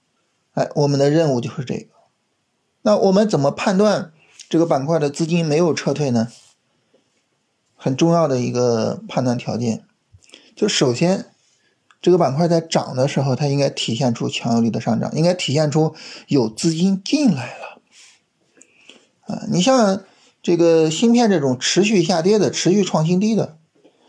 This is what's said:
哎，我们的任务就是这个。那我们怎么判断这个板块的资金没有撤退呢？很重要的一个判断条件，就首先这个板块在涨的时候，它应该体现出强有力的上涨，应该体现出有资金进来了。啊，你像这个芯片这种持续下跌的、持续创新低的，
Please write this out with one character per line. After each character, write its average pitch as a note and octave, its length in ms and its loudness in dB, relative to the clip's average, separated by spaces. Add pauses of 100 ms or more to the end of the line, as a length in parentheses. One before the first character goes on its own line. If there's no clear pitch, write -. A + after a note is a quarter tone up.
(520)
哎， C#3 220 -4
我 D3 120 0
们 C#3 140 0
的 C#3+ 100 4
任 D#3 220 2
务 A#2+ 80 -2
就 A2+ 100 -8
是 C3 140 -10
这 - 100 -8
个。 - 140 -12 (920)
那 G#3 140 2
我 F#3+ 140 2
们 G#3+ 180 4
怎 D3+ 120 0
么 C#3 100 2
判 F#3 260 -2
断 G3 360 0 (360)
这 E3 100 0
个 E3 80 4
板 C#3+ 180 0
块 E3 140 0
的 C#3+ 120 0
资 D#3+ 160 -4
金 E3+ 180 0
没 D3 120 0
有 E3+ 160 2
撤 - 200 -4
退 C#3 180 -2
呢？ A#2 180 0 (1500)
很 C3+ 220 -4
重 E3+ 160 2
要 E3 160 2
的 B2+ 120 0
一 B2 120 -4
个 A#2 560 0
判 - 160 -2
断 B2 140 0
条 A2 180 -8
件， A2+ 280 -4 (720)
就 G#3+ 140 -2
首 B2+ 260 0
先 F#3 320 -2 (760)
这 F3 100 4
个 F3+ 60 4
板 C3+ 180 0
块 E3+ 100 0
在 E3 140 2
涨 E3 340 -4
的 C3 140 0
时 - 120 -2
候， C3+ 140 0
它 D3 120 -4
应 C#3 120 -2
该 C#3+ 120 0
体 - 240 -6
现 A#2+ 180 0
出 A#2+ 160 -4
强 A#2 280 -4
有 A#2 40 2
力 A#2 100 0
的 A2+ 100 -4
上 A2+ 200 -2
涨， - 140 -4
应 D#3 100 0
该 F3+ 80 2
体 F3 220 -4
现 D3+ 160 0
出 D#3 240 0 (320)
有 B2 220 2
资 D#3+ 240 -2
金 F#3+ 300 -2
进 C#4 320 0
来 B2 220 -10
了。 - 240 -20 (1500)
啊， - 240 -10
你 E3+ 100 0
像 G#3+ 420 2 (400)
这 E3+ 140 0
个 E3 340 4
芯 A#3 220 2
片 A#3+ 160 4
这 F#3+ 100 4
种 C3 200 0
持 - 260 0
续 G#3 180 2
下 D#3+ 200 0
跌 G#3 160 4
的、 D3 120 2
持 - 200 -2
续 G3+ 120 4
创 E3 240 0
新 F3+ 140 2
低 G#3+ 160 0
的， - 220 -4 (500)